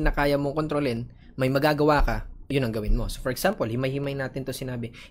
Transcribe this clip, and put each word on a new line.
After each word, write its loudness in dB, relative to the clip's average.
na 4
kaya 4
mong -2
kontrolin, -2
may 2
magagawa 4
ka, 2
yun 0
ang 0
gawin 2
mo. 0
So, -10
for -2
example, 0
himay-himay -2
natin -6
to -4
sinabi. -8